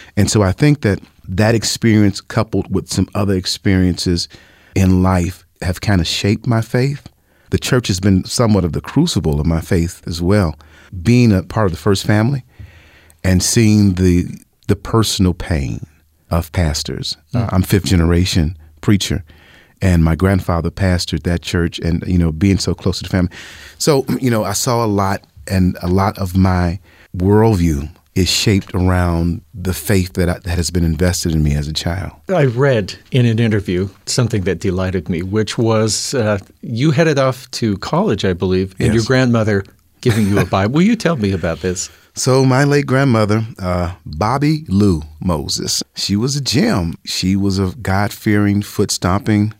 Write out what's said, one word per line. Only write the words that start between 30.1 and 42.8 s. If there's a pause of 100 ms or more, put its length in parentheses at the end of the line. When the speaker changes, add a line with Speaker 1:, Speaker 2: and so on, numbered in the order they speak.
Speaker 1:
that
I,
that
has
been
invested
in
me
as
a
child. (180)
Speaker 2:
I
read (180)
in
an
interview (160)
something
that
delighted
me,
which
was,
uh, (240)
you
headed
off
to
college,
I
believe,
and
your
Speaker 1:
Yes.
Speaker 2:
grandmother (360)
giving
you
a
Bible.
Will
you
tell
me
about
this? (240)
Speaker 1:
So
my
late